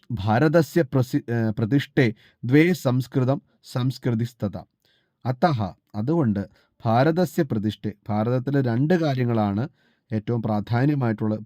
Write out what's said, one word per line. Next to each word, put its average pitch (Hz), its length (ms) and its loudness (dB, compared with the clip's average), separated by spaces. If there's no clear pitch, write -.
ഭാരതസ്യ 131 720 2
പ്രസി-, 139 500 -2
ഏ, 117 260 0
പ്രതിഷ്ഠേ 113 560 0
ദ്വേ 151 280 4
സംസ്കൃതം 131 680 0
സംസ്കൃതിസ്തത." 117 920 -4
അത്തഹ, 127 380 0
അതുകൊണ്ട് 110 520 0
ഭാരതസ്യ 160 580 2
പ്രതിഷ്ഠ, 107 460 -4
ഭാരതത്തിലെ 123 520 0
രണ്ട് 127 320 0
കാര്യങ്ങളാണ് 120 760 0
ഏറ്റവും 113 300 -2
പ്രാധാന്യമായിട്ടുള്ള, 113 1040 0